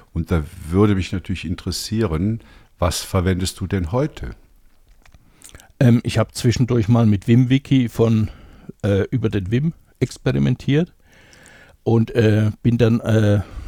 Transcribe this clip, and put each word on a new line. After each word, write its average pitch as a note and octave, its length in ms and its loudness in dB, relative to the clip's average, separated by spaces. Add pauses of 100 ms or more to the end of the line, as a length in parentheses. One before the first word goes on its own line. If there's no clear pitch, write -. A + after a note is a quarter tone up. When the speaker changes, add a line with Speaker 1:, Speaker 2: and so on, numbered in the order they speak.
(140)
Speaker 1:
Und E2 180 -6
da E2 120 0 (260)
würde G2+ 260 2
mich F#2 160 -4
natürlich F#2 340 -8
interessieren, G2 920 -4 (400)
was F2 220 -2
verwendest F#2 580 -2
du F#2+ 80 -6
denn E2+ 240 -4
heute? C3 400 -4 (1500)
Speaker 2:
Ähm, A#2+ 240 6
ich - 140 -2
hab A2 160 -2
zwischendurch A#2+ 540 0
mal A#2 180 4
mit G2+ 220 0
WimWiki B2+ 600 2
von, A2 440 0 (520)
äh, G2+ 280 2
über A2+ 180 -2
den G2+ 220 -4
Wim C#3+ 220 0 (260)
experimentiert C#3 920 -2 (920)
und, A2+ 320 2
äh, G#2+ 340 2 (140)
bin A#2 160 2
dann, A#2 220 2
äh, G#2 400 2 (260)